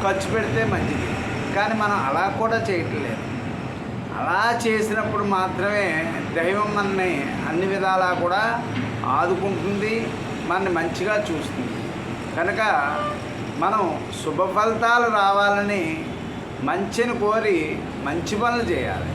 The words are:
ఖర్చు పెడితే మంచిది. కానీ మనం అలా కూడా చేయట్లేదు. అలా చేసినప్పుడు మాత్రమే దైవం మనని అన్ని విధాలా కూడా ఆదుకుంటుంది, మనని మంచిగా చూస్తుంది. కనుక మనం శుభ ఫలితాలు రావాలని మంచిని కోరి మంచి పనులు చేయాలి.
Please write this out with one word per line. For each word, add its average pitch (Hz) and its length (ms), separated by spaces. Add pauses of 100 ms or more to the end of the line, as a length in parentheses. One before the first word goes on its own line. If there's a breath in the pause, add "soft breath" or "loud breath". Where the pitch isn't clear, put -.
ఖర్చు 190 300
పెడితే 220 300 (100)
మంచిది. 214 340 (480)
కానీ 214 280
మనం 202 140 (120)
అలా 160 160 (160)
కూడా 226 180 (100)
చేయట్లేదు. 139 540 (960)
అలా 170 240 (220)
చేసినప్పుడు 214 600 (120)
మాత్రమే 185 500 (500)
దైవం 196 400
మనని 190 340 (400)
అన్ని 180 220
విధాలా 190 380 (120)
కూడా 185 200 (760)
ఆదుకుంటుంది, 190 800 (560)
మనని 190 280
మంచిగా 180 360 (160)
చూస్తుంది. - 420 (640)
కనుక 190 240 (1040)
మనం 208 180 (380)
శుభ 151 180 (180)
ఫలితాలు 233 520 (120)
రావాలని 202 600 (840)
మంచిని 226 540
కోరి 214 360 (480)
మంచి 165 360
పనులు 240 280
చేయాలి. 101 460